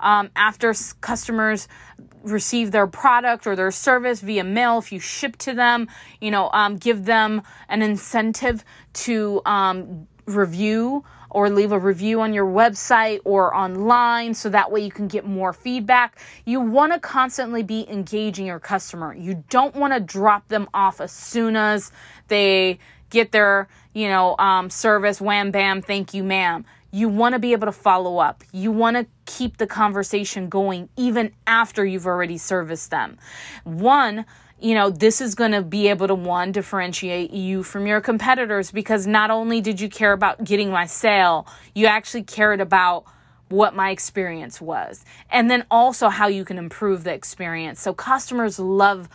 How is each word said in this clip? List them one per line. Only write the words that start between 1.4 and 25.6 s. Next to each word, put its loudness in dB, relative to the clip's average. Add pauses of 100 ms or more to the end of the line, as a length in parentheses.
receive -2
their 4
product 2
or 0
their 0
service 0
via -4
mail, 0
if -8
you -10
ship -8
to -8
them, 2 (320)
you -6
know, 0
um, 2
give -2
them 2 (260)
an 0
incentive -2 (280)
to, -2
um, -2 (200)
review -2 (260)
or 2
leave 2
a 2
review 0
on 0
your 0
website 2
or 4
online, 2
so -6
that 2
way 0
you -4
can -6
get -6
more -4
feedback. 0 (260)
You -2
wanna 2
constantly -2
be -6
engaging -6
your -8
customer. -6
You -8
don't 2
wanna 0
drop 0
them -2
off 0
as -10
soon -4
as 0 (340)
they 2 (300)
get 2
their, 4 (240)
you -2
know, 4
um, 2
service, 2
wham, 0
bam, 0